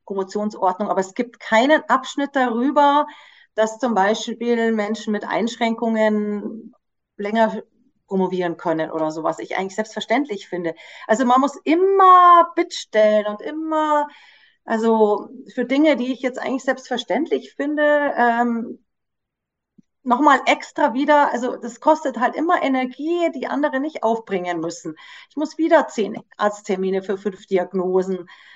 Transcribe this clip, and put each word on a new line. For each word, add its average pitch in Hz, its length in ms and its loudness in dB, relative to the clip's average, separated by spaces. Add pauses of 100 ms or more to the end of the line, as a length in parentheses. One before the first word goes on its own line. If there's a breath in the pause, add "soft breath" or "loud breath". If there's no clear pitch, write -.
Promotionsordnung, 196 840 -4
aber 190 100 0
es - 140 -8
gibt - 260 -6
keinen 277 480 2
Abschnitt 277 460 -2
darüber, 285 720 2 (500 loud breath)
dass 220 220 0
zum 240 160 -2
Beispiel 226 800 0
Menschen 214 400 -4
mit 202 160 -4
Einschränkungen 220 1500 -2 (440)
länger 208 440 0 (460)
promovieren 180 480 -2
können 160 360 -4
oder 156 200 -2
so, 160 120 -8
was 165 160 -2
ich - 180 -8
eigentlich 190 180 -8
selbstverständlich 220 720 -4
finde. 175 260 -6 (340 loud breath)
Also 220 180 0
man 247 140 4
muss 277 240 -2
immer 359 920 6
Bit 359 180 -2
stellen 214 520 2
und 208 160 -6
immer, 311 640 -2 (560 soft breath)
also 220 640 2 (260)
für 247 120 -4
Dinge, 285 300 4
die 247 160 -4
ich - 100 -8
jetzt 254 180 -4
eigentlich 254 240 -6
selbstverständlich 262 880 -4
finde, 294 640 0
ähm, 233 640 0 (1200)
nochmal 262 420 4
extra 294 480 0
wieder, 285 380 2
also 247 240 -4
das - 240 -14
kostet 294 400 0
halt 247 160 0
immer 330 260 0
Energie, 285 720 -2
die 247 140 -8
andere 262 320 -2
nicht 311 240 -6
aufbringen 185 560 -4
müssen. 165 360 -8 (340 loud breath)
Ich - 60 -20
muss 294 220 -6
wieder 320 300 4
zehn 196 300 -4 (180)
Arzttermine 190 640 -2
für 196 160 -4
fünf 196 280 -8
Diagnosen 185 840 -2 (260 soft breath)